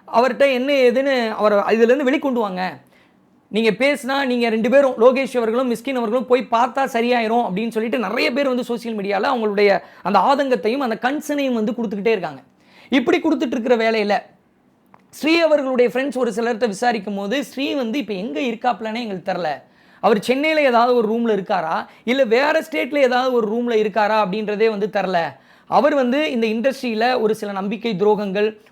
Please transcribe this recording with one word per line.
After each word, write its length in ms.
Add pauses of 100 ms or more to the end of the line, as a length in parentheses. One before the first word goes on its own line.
(140)
அவர்கிட்ட 380
என்ன 220
ஏதுன்னு 560
அவரை 280
இதுலேருந்து 520
வெளிக்கொண்டு 300
வாங்க. 380 (720)
நீங்க 220
பேசினா 540
நீங்க 240
ரெண்டு 200
பேரும், 300
லோகேஷ் 380
அவர்களும் 340
மிஸ்கின் 240
அவர்களும் 300
போய் 260
பார்த்தா 320
சரியாயிரும் 640
அப்படின்னு 240
சொல்லிட்டு 300
நிறைய 340
பேர் 140
வந்து 160
சோஷியல் 340
மீடியால 260
அவங்களுடைய 580 (220)
அந்த 160
ஆதங்கத்தையும் 580
அந்த 240
கன்சர்னையும் 520
வந்து 180
கொடுத்துக்கிட்டே 360
இருக்காங்க. 340 (480)
இப்படி 300
கொடுத்துட்டு 380
இருக்கிற 200
வேலையில 440 (880)
ஸ்ரீ 300
அவர்களுடைய 540
ஃப்ரெண்ட்ஸ் 240
ஒரு 140
சிலர்கிட்ட 360
விசாரிக்கும் 480
போது, 280
ஸ்ரீ 300
வந்து 240
இப்ப 160
எங்க 260
இருக்காப்லன்னே 600
எங்களுக்கு 320
தெரியல. 180 (520)
அவர் 180
சென்னையில 420
ஏதாவது 340
ஒரு 180
ரூம்ல 260
இருக்காரா, 460 (180)
இல்ல 200
வேற 380
ஸ்டேட்ல 360
ஏதாவது 340
ஒரு 240
ரூம்ல 180
இருக்காரா 520
அப்படின்றதே 440
வந்து 240
தெரியல. 260 (500)
அவர் 240
வந்து 380
இந்த 160
இண்டஸ்ட்ரியில 720
ஒரு 140
சில 160
நம்பிக்கை 440
துரோகங்கள், 600 (140)